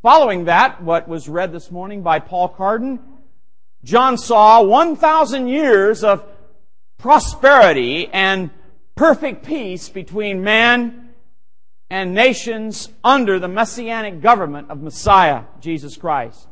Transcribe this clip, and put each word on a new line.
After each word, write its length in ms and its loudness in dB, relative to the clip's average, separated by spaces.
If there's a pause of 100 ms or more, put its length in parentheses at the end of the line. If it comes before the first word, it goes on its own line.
Following 440 4
that, 360 2
what 280 -4
was 200 -10
read 220 -6
this 220 -16
morning 300 -14
by 180 0
Paul 280 -4
Carden, 520 -4 (800)
John 340 2
saw 460 6
one 320 2
thousand 540 0
years 560 2
of 200 0 (760)
prosperity 1120 4
and 380 -2 (440)
perfect 500 0
peace 440 -8
between 560 -8
man 640 0 (800)
and 240 -6
nations 760 -2 (140)
under 380 2
the 80 -8
messianic 720 -6
government 500 0
of 100 -12
Messiah, 600 2 (180)
Jesus 360 -10
Christ. 540 -8